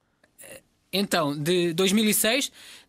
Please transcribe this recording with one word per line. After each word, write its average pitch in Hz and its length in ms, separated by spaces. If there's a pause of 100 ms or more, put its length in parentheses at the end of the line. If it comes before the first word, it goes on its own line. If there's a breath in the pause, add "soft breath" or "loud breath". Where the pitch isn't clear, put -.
(920)
Então, 175 440
de 170 360
dois 190 180
mil 214 140
e 208 80
seis, 240 380 (380 loud breath)